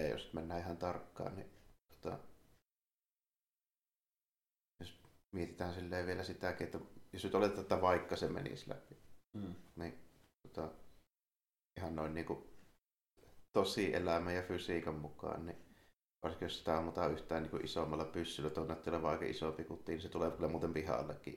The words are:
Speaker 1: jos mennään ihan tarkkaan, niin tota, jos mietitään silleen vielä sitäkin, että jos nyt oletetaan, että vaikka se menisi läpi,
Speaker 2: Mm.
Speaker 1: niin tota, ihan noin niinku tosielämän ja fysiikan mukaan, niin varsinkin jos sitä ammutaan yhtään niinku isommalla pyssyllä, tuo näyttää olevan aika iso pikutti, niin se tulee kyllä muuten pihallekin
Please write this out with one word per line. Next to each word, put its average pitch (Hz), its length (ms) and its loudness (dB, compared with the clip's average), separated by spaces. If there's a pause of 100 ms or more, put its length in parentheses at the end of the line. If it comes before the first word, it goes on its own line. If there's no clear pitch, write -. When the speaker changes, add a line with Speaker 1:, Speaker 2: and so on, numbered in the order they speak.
(120)
Speaker 1:
jos - 220 -4
mennään 82 280 -2
ihan 87 160 -2
tarkkaan, 90 580 -2
niin - 140 -8 (400)
tota, - 300 -6 (2500)
jos - 220 -12 (340)
mietitään 87 380 -2
silleen 90 340 -2
vielä 92 160 -2
sitäkin, 90 420 -2
että - 140 -4 (340)
jos 95 100 -6
nyt 98 120 2
oletetaan, 98 260 6
että 90 200 4
vaikka 90 340 6
se 87 120 2
menisi 87 420 -4
läpi, - 280 -10 (360)
Speaker 2:
Mm. 95 220 -6 (200)
Speaker 1:
niin 85 240 -6 (480)
tota, 80 240 -4 (1080)
ihan 82 160 -2
noin 78 180 2
niinku 80 340 -2 (1040)
tosielämän 90 840 6
ja 90 60 2
fysiikan 85 540 0
mukaan, 76 500 -4
niin 87 120 -6 (680)
varsinkin 82 220 -2
jos - 140 -2
sitä 82 180 6
ammutaan 82 340 4
yhtään 80 320 0
niinku 78 140 -2
isommalla 78 480 0
pyssyllä, 82 440 -2
tuo 80 160 0
näyttää 82 280 -2
olevan 80 180 4
aika 78 140 0
iso 80 260 0
pikutti, 85 400 -6
niin 82 100 -2
se 90 80 -6
tulee 82 220 2
kyllä 80 180 0
muuten 80 240 0
pihallekin 73 640 0